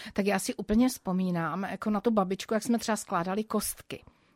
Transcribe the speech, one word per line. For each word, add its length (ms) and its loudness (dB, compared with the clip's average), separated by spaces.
tak 140 0
já 120 2
si 160 -4
úplně 340 4
vzpomínám 760 -2
jako 260 -4
na 100 2
tu 100 2
babičku, 440 0
jak 80 0
jsme 160 2
třeba 180 0
skládali 480 -2
kostky. 600 -4